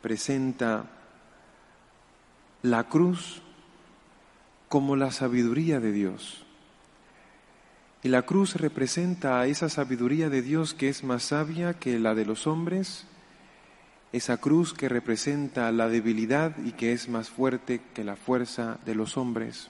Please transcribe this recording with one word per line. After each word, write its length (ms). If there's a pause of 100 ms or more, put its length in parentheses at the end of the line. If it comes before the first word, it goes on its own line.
presenta 840 (1800)
la 220
cruz 580 (1300)
como 260
la 140
sabiduría 720
de 120
Dios. 540 (1600)
Y 60
la 140
cruz 340
representa 800
a 80
esa 220
sabiduría 600
de 100
Dios 320
que 160
es 160
más 200
sabia 500
que 240
la 160
de 100
los 220
hombres, 580 (1080)
esa 260
cruz 340
que 160
representa 840
la 160
debilidad 760
y 80
que 220
es 160
más 180
fuerte 540 (100)
que 100
la 140
fuerza 680
de 80
los 240
hombres. 520